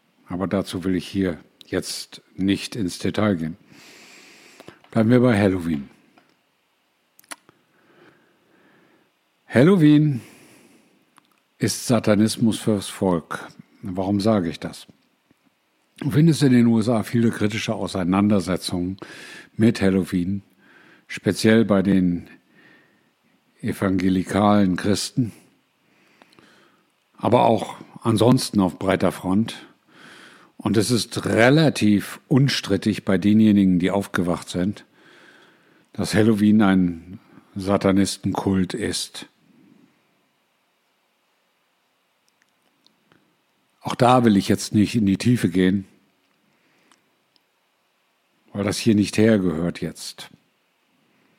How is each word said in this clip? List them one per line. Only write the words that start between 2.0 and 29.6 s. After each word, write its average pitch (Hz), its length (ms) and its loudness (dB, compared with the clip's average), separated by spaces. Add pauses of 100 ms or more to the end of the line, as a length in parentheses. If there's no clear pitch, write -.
nicht 95 400 -4
ins 92 240 -8
Detail 98 360 -2
gehen. 80 200 -8 (1300)
Bleiben 113 200 0
wir 123 120 6
bei 120 180 2
Halloween. 85 500 -2 (3500)
Halloween 151 720 4 (1400)
ist - 300 -6
Satanismus 110 720 2
fürs 104 300 -4
Volk. 87 580 -4 (360)
Warum 98 360 -4
sage 98 300 0
ich 76 100 -12
das? - 260 -16 (1120)
Du 143 120 -4
findest 151 320 2
in 135 80 4
den 120 160 6
U 113 100 4
S 107 120 0
A 110 140 0
viele 117 260 0
kritische 107 440 -4
Auseinandersetzungen 92 1200 -2 (580)
mit 117 260 2
Halloween, 95 600 -2 (640)
speziell 113 560 2
bei 98 180 2
den 90 460 0 (1300)
evangelikalen 95 1120 0
Christen, 104 560 -4 (1800)
aber 117 300 2
auch 113 320 -2 (240)
ansonsten 113 580 2
auf 90 180 0
breiter 92 360 -2
Front. 101 540 -4 (880)